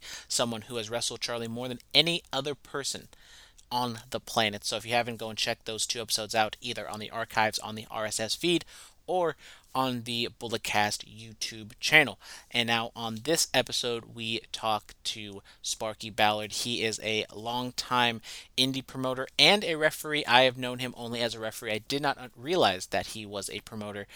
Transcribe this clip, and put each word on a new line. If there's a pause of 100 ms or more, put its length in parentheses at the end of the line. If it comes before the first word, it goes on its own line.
(280)
someone
who
has
wrestled
Charlie
more
than (120)
any (100)
other
person (640)
on (100)
the
planet.
So
if
you
haven't,
go
and
check
those
two
episodes
out,
either
on
the
archives
on
the
R
S
S
feed (440)
or (360)
on
the (120)
Bulletcast
YouTube
channel. (320)
And
now
on
this
episode,
we (100)
talk (100)
to (200)
Sparky
Ballard.
He
is
a
longtime (360)
indie
promoter (100)
and
a
referee.
I
have
known
him
only
as
a
referee.
I
did
not (180)
realize
that
he
was
a
promoter